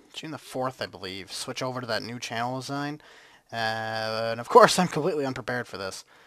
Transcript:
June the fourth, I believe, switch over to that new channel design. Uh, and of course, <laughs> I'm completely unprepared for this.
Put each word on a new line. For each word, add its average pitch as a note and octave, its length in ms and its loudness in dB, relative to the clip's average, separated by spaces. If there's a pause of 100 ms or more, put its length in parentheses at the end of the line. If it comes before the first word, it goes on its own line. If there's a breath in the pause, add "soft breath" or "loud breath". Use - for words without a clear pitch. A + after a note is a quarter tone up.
(140)
June D#3 180 -8
the C3 80 -6
fourth, B2+ 420 -4
I G#2 60 -4
believe, F#2+ 440 -8
switch - 300 -6
over B2+ 200 -2
to B2 40 -8
that A2 160 -2
new A2+ 160 -8
channel A#2+ 420 -4
design. C#3+ 420 -6 (520 loud breath)
Uh, A2 800 -2
and A2+ 80 -4
of A#2 100 -8
course, D#3+ 300 10
<laughs> - 0 -
I'm F3+ 80 4
completely D3+ 400 0
unprepared B2 400 -4
for - 100 -10
this. F#2+ 280 -6 (220 loud breath)